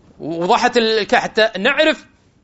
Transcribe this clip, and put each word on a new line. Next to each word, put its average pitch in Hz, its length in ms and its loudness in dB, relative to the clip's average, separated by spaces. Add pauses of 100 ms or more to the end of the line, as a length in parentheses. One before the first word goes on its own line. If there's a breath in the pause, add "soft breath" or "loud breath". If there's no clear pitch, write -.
(200)
وضحت 202 560 0
ال-، 220 400 0
حتى 208 420 0
نعرف 277 480 0 (380)